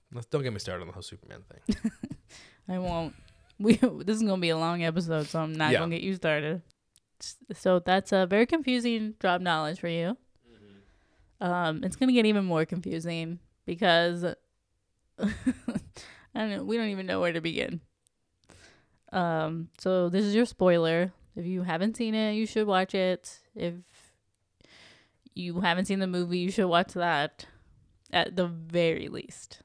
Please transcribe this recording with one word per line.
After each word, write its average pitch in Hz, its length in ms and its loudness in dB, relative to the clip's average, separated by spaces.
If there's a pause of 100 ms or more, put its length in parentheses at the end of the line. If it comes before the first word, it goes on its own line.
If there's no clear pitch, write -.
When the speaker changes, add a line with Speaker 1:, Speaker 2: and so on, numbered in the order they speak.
(140)
Speaker 1:
Let's, 120 140 -12
don't 143 160 -2
get 123 80 -4
me 101 80 -8
started 90 220 -8
on 85 60 -12
the 78 60 -14
whole 92 80 -14
Superman - 480 -18
thing. - 420 -6 (360)
Speaker 2:
<laughs> - 400 -20
I 185 120 -4
won't. 170 360 -4 (440)
We, 208 160 8
<laughs> - 60 0
this 214 360 2
is 220 60 0
gonna 190 180 2
be 170 80 2
a 160 80 2
long 170 260 0
episode, 160 440 0
so 165 120 -4
I'm 160 140 -4
not 156 180 2
Speaker 1:
Yeah. 120 80 4
Speaker 2:
gonna 165 160 -2
get - 80 -6
you 190 120 -4
started. 156 460 -2 (600)
S-, - 160 -14 (160)
so 185 260 4
that's 190 320 2
a 190 160 6
very 208 180 4
confusing 240 760 0
drop 180 220 2
knowledge 160 380 0
for 170 80 -6
you. 170 300 -2 (340)
Speaker 1:
Mm-hmm. - 1000 -18
Speaker 2:
Um, 170 320 -2
it's 185 120 -4
gonna 262 160 2
get 240 160 6
even 208 180 4
more 160 200 2
confusing 165 760 -6 (260)
because 175 580 2
<laughs> - 960 -12
I - 1200 -6
don't 214 120 -2
know, 190 120 -6
we 214 140 -2
don't 220 120 0
even 190 160 -6
know 185 140 -2
where 175 140 2
to 165 80 -2
begin. 165 400 -4 (1300)
Um, 165 580 -2 (100)
so 185 300 2
this 190 160 2
is 202 80 0
your 233 120 4
spoiler. 175 680 2 (240)
If 175 100 -8
you 185 180 -4
haven't 180 340 -2
seen 220 180 -2
it, 214 180 0
you 220 120 -2
should 214 220 0
watch 185 280 2
it. 185 440 -2 (160)
If 175 180 -4 (1600)
you 175 260 -4
haven't 185 240 2
seen 196 140 0
the 190 80 0
movie, 180 320 0
you 180 120 0
should 185 160 4
watch 175 260 4
that 160 520 -2 (680)
at 175 240 0
the 180 120 0
very 165 600 -2
least. - 580 -14